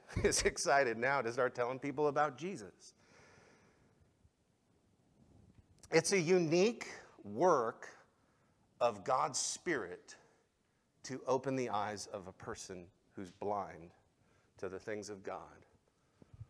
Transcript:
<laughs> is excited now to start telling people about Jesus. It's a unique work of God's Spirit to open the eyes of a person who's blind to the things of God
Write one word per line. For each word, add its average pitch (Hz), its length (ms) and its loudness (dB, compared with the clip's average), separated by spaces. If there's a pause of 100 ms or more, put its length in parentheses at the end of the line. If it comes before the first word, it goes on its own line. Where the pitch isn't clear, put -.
<laughs> - 180 -4
is - 200 2
excited 139 540 2
now 131 240 2
to 117 120 -2
start 127 220 2
telling 123 240 -2
people 143 280 0
about 147 300 0
Jesus. 127 560 -12 (3000)
It's 160 200 4
a 196 80 6
unique 180 680 4 (360)
work 120 640 2 (920)
of 107 240 2
God's 135 360 2
Spirit - 760 -4 (880)
to 131 220 -8
open 131 300 0
the 123 140 -2
eyes 104 440 -2
of 92 140 -8
a 95 40 -14
person 92 540 -12 (300)
who's 92 160 -10
blind 87 580 -4 (680)
to 95 100 -6
the 92 80 -8
things 104 320 -8
of 98 140 -12
God 92 180 -8 (1080)